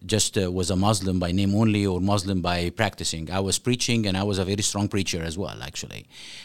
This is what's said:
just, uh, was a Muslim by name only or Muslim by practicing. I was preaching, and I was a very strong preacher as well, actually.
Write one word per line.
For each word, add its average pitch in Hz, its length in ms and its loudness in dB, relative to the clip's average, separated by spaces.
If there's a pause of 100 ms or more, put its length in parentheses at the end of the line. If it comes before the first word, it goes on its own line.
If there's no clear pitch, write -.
just, 107 320 2
uh, 90 120 2
was 90 200 0
a 95 40 2
Muslim 95 440 2
by 87 120 0
name 98 220 2
only 104 320 4
or 92 160 0
Muslim 98 400 2
by 87 300 0
practicing. 85 580 -2
I 90 100 -2
was 98 200 0
preaching, 120 480 0
and 92 100 0
I 98 60 0
was 101 160 0
a 95 60 0
very 101 180 0
strong 101 240 0
preacher 98 340 -2
as 82 160 -6
well, 58 240 -8
actually. 52 460 -12 (380)